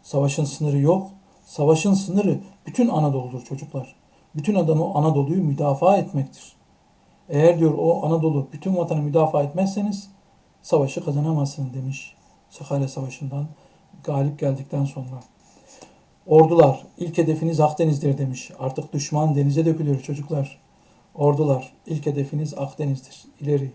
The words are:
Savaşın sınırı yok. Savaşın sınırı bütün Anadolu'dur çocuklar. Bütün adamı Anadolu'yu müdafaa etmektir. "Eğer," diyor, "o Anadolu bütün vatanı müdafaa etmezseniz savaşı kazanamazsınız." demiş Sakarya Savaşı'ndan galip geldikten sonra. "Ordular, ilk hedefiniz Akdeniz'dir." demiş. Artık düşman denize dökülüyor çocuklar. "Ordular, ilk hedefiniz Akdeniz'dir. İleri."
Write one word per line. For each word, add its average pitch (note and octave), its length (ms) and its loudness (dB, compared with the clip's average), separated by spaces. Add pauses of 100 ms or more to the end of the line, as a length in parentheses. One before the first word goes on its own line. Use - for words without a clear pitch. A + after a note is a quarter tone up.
Savaşın C#3+ 420 0
sınırı C#3+ 340 -2
yok. F3 300 2 (360)
Savaşın D#3+ 480 2
sınırı F#3 460 0 (280)
bütün A#3 200 0
Anadolu'dur C3 580 -2
çocuklar. C3+ 500 -12 (400)
Bütün G3+ 200 -2
adamı D#3+ 380 2
Anadolu'yu D3+ 500 2
müdafaa D3 540 2
etmektir. - 580 -6 (760)
"Eğer," D#3+ 300 4
diyor, D#3+ 180 4
"o E3 280 0
Anadolu D#3 480 0
bütün F#3 240 -4
vatanı E3 240 -2
müdafaa D3+ 420 2
etmezseniz G3 680 -4 (520)
savaşı C#3+ 440 0
kazanamazsınız." C#3+ 680 -2
demiş C3+ 420 -10 (340)
Sakarya C#3 380 -4
Savaşı'ndan C3+ 600 -8 (560)
galip C#3+ 360 -2
geldikten C#3 460 -2
sonra. B2+ 380 -10 (1040)
"Ordular, D#3+ 580 6 (120)
ilk E3+ 200 -4
hedefiniz D#3+ 420 0
Akdeniz'dir." D3+ 580 2
demiş. C3 420 -6
Artık - 340 -6
düşman D3+ 420 0
denize C#3+ 300 2
dökülüyor D#3 360 0
çocuklar. C#3 580 -6 (560)
"Ordular, C#3+ 580 0 (120)
ilk D#3 200 -6
hedefiniz D3 520 -4
Akdeniz'dir. C#3+ 680 -6 (160)
İleri." C#3 360 -2